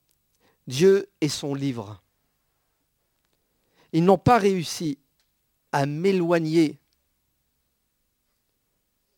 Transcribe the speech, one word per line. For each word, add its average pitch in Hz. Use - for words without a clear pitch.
Dieu 185
et 151
son 139
livre. 117
Ils 165
n'ont 190
pas 247
réussi 180
à 143
m'éloigner 165